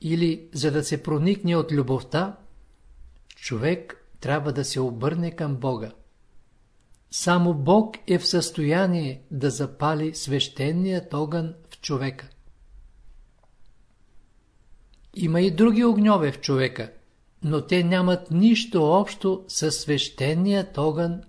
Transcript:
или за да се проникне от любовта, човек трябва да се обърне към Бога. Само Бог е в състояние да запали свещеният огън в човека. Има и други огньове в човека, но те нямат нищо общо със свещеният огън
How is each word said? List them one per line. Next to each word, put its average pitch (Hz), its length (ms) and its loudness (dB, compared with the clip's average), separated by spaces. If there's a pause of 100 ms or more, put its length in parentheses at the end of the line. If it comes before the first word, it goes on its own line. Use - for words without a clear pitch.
или 165 520 0
за 151 180 -2
да 147 120 0
се 147 200 -4
проникне 170 520 0
от 160 160 0
любовта, 143 640 -2 (960)
човек - 720 -4 (140)
трябва 143 340 -2
да 135 120 -4
се - 140 -6
обърне 139 520 -2
към 151 240 -4
Бога. 120 360 -6 (1200)
Само 175 420 2
Бог 180 420 2 (120)
е 175 120 2
в 175 80 -4
състояние 165 920 0 (100)
да 139 180 0
запали 151 640 -2
свещеният 160 960 -2
огън 160 400 -4 (160)
в - 100 -20
човека. 135 500 -6 (2750)
Има 170 260 0
и 185 100 2
други 214 320 4
огньове 208 480 4
в - 80 -12
човека, 131 520 -2 (520)
но 151 180 0
те 180 220 2
нямат 180 480 2
нищо 196 520 4
общо 190 640 2
със 156 320 -2
свещеният 170 1000 -2
огън 170 520 0